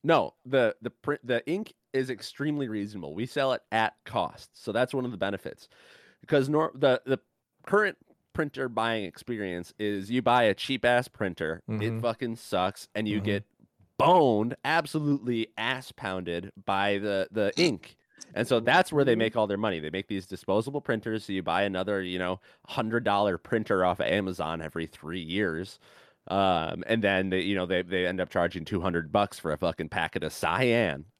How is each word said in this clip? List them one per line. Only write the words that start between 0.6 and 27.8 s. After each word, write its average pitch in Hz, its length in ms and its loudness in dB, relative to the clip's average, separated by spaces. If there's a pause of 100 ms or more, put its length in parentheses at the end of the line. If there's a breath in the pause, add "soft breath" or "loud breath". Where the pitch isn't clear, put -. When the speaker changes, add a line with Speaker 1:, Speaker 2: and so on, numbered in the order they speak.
Speaker 1:
the 120 100 -6
print, - 360 -6
the 120 200 -2
ink 190 280 -6 (180)
is 131 160 -2
extremely 143 600 -6
reasonable. 101 460 -8
We 113 120 -4
sell 135 260 -2
it - 80 -2 (100)
at 110 240 2 (120)
cost, - 480 -4
so - 180 -8
that's 123 220 0
one 131 100 -2
of 120 60 -4
the 107 80 -10
benefits. 98 500 -6 (540 soft breath)
Because 139 260 2
nor-, 156 260 0
the, 131 300 4
the 131 140 0 (480)
current 202 320 0 (340)
printer 139 380 -4
buying 113 340 0
experience 92 760 -6
is 104 320 -2
you 123 120 2
buy 123 220 6
a 101 100 4
cheap - 320 -4
ass 123 220 4
printer, 85 600 -4
Speaker 2:
Mm-hmm. 107 140 -4 (160)
Speaker 1:
it - 20 -6
fucking 117 360 -4
sucks, - 580 -2
and 107 120 -2
you 104 120 0
Speaker 2:
Mm-hmm. 98 80 -2
Speaker 1:
get 101 180 0 (540)
boned, 139 680 4
absolutely 147 840 0 (100)
ass 127 340 -4
pounded 90 580 -6 (140)
by 101 340 2
the, 98 340 -2
the 101 280 0
ink. 139 360 0 (380 loud breath)
And 117 120 0
so 117 140 2
that's 147 320 2
where 143 120 4
they 120 120 4
make 113 200 0
all 107 120 4
their 98 80 0
money. 101 240 0
They 78 100 -6
make 92 160 -6
these 98 200 -4
disposable 113 560 -2
printers. 110 420 -4
So 101 80 -8
you 95 100 -2
buy 82 200 0
another, 98 400 0
you 90 160 -4
know, 92 220 -2 (260 soft breath)
hundred 117 360 -2
dollar 101 360 2
printer 104 460 0
off 90 160 2
of - 60 0
Amazon 87 540 -2
every 82 260 -6
three 85 360 -10
years. 87 560 -2 (500 soft breath)
Um, 87 580 2
and 113 160 2
then 95 280 2
they, 92 100 2
you 98 160 0
know, 92 80 0
they, 90 180 2